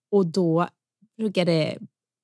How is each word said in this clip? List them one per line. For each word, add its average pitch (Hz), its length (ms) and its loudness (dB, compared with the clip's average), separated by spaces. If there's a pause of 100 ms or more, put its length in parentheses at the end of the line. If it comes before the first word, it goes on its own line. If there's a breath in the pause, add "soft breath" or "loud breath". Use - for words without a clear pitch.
(120)
Och 202 160 2
då 170 400 0 (500)
brukar 190 280 -2
det 160 320 0 (460)